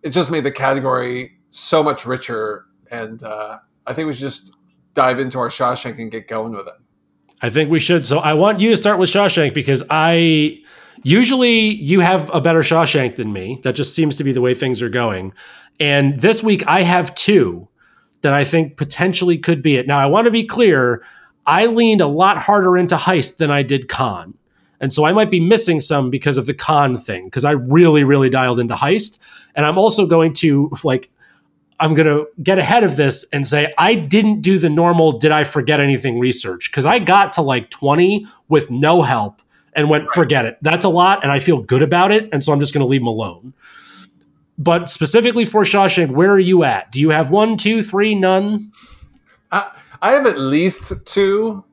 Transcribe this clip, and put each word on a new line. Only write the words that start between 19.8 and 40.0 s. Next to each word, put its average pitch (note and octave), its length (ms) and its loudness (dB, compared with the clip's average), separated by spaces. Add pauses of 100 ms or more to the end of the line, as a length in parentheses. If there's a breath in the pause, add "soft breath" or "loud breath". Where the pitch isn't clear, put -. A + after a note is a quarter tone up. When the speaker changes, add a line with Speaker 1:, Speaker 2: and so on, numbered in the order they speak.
Speaker 2:
Now, C#3+ 120 0
I C#3 60 2
want F#3+ 200 2
to A#3 60 2
be A3 140 -2
clear. C#3 580 2 (420 loud breath)
I F3 200 2
leaned A3+ 360 2
a D3+ 60 2
lot E3+ 300 2
harder F#3 400 2
into F3 180 0
Heist E3 420 -2
than D#3 120 -2
I C#3+ 140 0
did C3+ 240 -4
Con. G2 480 -8 (440)
And C3 140 -4
so D3+ 120 2
I E3 80 2
might G#3+ 180 2
be F#3 80 0
missing F3+ 400 2
some C3+ 320 -2
because C3+ 260 -2
of B2 80 -4
the C#3 80 -6
Con C#3+ 440 0
thing, F#2 320 -10
'cause B2+ 160 -4
I C#3+ 60 2
really, D3 520 4
really C3+ 260 2
dialed B2+ 300 0
into A#2 160 -4
Heist. F#3+ 420 -2 (380 loud breath)
And D3 100 0
I'm D#3+ 120 0
also G#3+ 280 2
going E3 280 2
to, D3 380 0 (120)
like, C3 260 -2 (680 soft breath)
I'm D#3+ 160 2
gonna D3+ 300 2 (180)
get F#3 160 2
ahead G#3+ 240 2
of D#3+ 120 0
this C#3 380 0
and C#3 120 -2
say, D3 320 -2
I F#3+ 180 2
didn't G#3 460 0
do F#3 180 2
the E3 100 0
normal, E3 440 2
"Did D3+ 180 2
I D3+ 120 2
forget C#3+ 360 -2
anything?" C3+ 400 0
research, A#2+ 520 -4
'cause C3+ 140 -2
I G#3+ 140 2
got F#3+ 340 2
to, F3 80 -2
like, C3 300 -2
twenty F3 540 0 (240 loud breath)
with D3 200 2
no D3+ 320 2
help A#2+ 400 -2 (320)
and D3 160 0
went, D#3 180 2